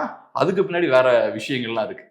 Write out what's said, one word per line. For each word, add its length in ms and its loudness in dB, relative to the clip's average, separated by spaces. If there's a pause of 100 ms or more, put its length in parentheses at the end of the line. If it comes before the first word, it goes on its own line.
(320)
அதுக்கு 300 0
பின்னாடி 260 0
வேற 180 6 (220)
விஷயங்கள்லாம் 560 -4
இருக்கு, 260 -14